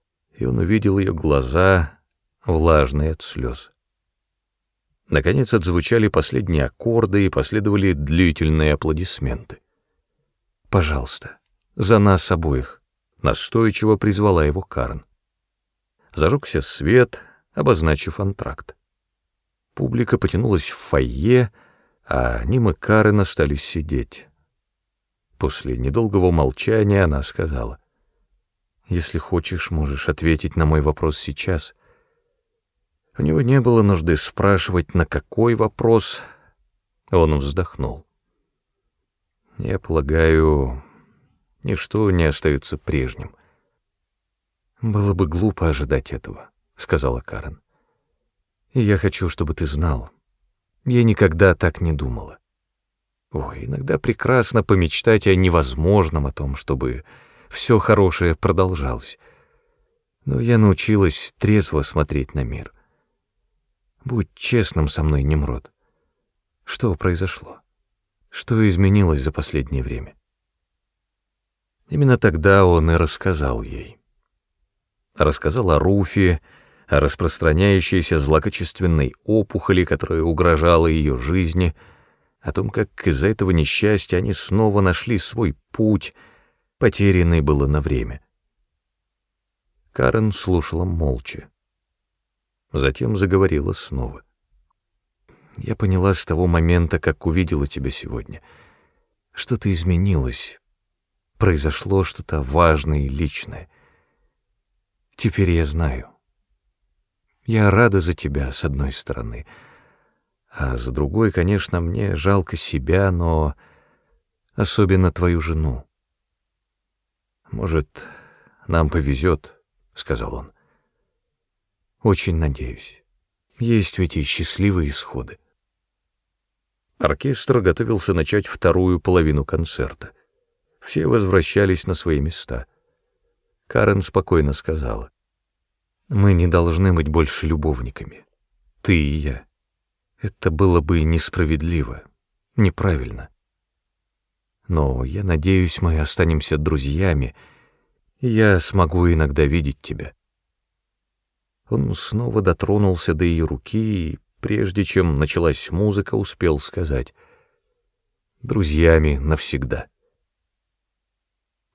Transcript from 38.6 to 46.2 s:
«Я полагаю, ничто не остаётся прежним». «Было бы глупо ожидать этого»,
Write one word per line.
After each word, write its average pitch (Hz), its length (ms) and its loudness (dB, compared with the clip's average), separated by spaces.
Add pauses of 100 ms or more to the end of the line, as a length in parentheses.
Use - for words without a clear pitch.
«Я - 220 -6
полагаю, 78 1040 2 (800)
ничто 107 480 -2
не 85 160 4
остаётся 73 500 -2
прежним». - 580 -6 (1500)
«Было 104 320 0
бы 92 120 0
глупо 87 440 -2
ожидать 69 420 -2
этого», - 380 -14 (260)